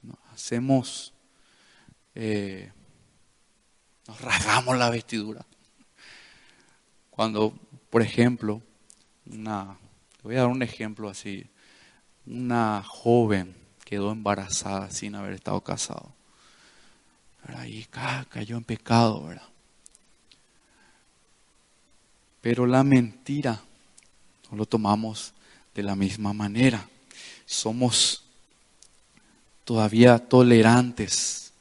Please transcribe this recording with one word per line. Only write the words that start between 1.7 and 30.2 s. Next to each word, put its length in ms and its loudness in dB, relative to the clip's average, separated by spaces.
eh, 580 -6
nos 160 -20
rasgamos 560 0
la 100 2
vestidura. 560 -6
Cuando, 420 -2
por 100 2
ejemplo, 600 0
una, 500 -10
te 60 -20
voy 140 -8
a 40 0
dar 80 2
un 140 -2
ejemplo 480 -10
así. 360 -14
Una 580 -2
joven 720 0
quedó 260 -6
embarazada 800 -6
sin 260 -10
haber 180 -12
estado 260 -6
casado. 540 -10
¿Verdad? 220 -16
Y 180 -16
ca-, 460 -8
cayó 260 -10
en 80 -10
pecado, 600 2
¿verdad? 220 -18
Pero 240 0
la 200 4
mentira 760 0
no 60 -12
lo 80 -4
tomamos 680 -2
de 80 -8
la 120 -4
misma 380 -2
manera. 560 0
Somos 800 0
todavía 540 8
tolerantes. 1400 4